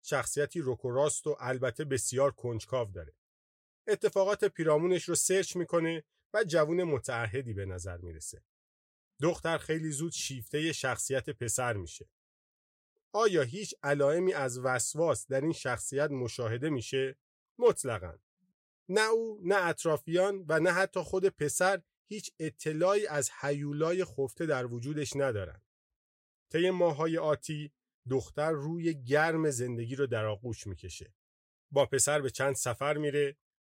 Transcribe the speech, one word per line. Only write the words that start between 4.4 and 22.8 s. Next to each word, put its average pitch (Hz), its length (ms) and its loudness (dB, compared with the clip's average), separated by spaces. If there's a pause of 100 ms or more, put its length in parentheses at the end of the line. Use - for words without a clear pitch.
پیرامونش 165 640 4
رو 175 60 0
سرچ 185 420 2
می‌کنه 165 480 0 (300)
و 220 100 2
جوون 165 400 2
متعهدی 120 680 -2
به 98 140 -6
نظر 90 300 -8
می‌رسه. 85 460 -14 (800)
دختر 143 380 0
خیلی 160 320 -4
زود 151 220 -4
شیفتهٔ 147 600 -4
شخصیت 131 580 -2
پسر 120 460 -2
می‌شه. - 320 -10 (1040)
آیا 202 300 4
هیچ 160 400 -6
علائمی 147 500 2
از 131 260 -2
وسواس 131 680 0
در 135 140 0
این 156 120 0
شخصیت 139 580 -2
مشاهده 123 600 -2
می‌شه؟ 135 460 -2 (420)
مطلقاً. 113 600 2 (720)
نه 196 120 4
او، 220 420 0
نه 180 140 4
اطرافیان 175 920 2
و 160 120 4
نه 175 100 4
حتی 185 300 2
خود 185 260 0
پسر 185 560 2 (260)
هیچ 208 300 -10
اطلاعی 160 680 0